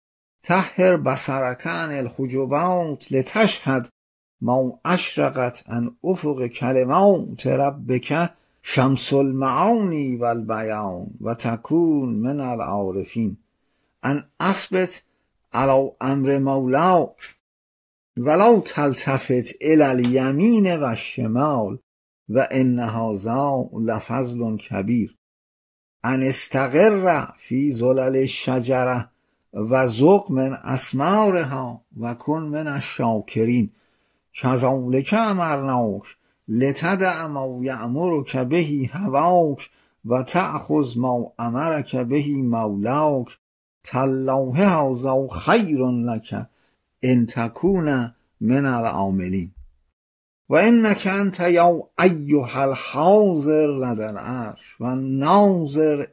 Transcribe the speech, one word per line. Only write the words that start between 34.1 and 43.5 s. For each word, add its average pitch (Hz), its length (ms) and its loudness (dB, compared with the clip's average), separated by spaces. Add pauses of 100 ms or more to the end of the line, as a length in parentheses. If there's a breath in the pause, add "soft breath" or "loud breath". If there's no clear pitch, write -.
کذلک 131 840 0
امرناک 135 840 -2 (440)
لتدع 165 800 0
ما 135 340 -6
یأمرک 131 760 -4
به 143 560 0
هواک 165 760 0 (360)
و 123 180 0
تأخذ 151 760 -2
ما 123 420 -2
امرک 135 560 -4
به 127 300 -2 (180)
مولاک. 117 960 -2 (440)